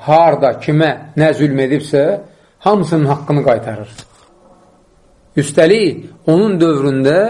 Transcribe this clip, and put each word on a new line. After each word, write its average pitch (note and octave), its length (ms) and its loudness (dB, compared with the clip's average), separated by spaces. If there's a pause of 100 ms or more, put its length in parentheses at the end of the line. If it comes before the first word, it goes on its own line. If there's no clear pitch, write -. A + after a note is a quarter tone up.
harda, D3 600 2
kimə, D3+ 320 0 (240)
nə D#3 180 2
zülm C#3 260 -2
edibsə, C#3+ 440 -2 (580)
hamısının E3 500 0
haqqını D3 340 -2
qaytarır. A2 480 -2 (1400)
Üstəlik, E3 680 0 (200)
onun F3+ 360 0
dövründə, C#3 580 0 (120)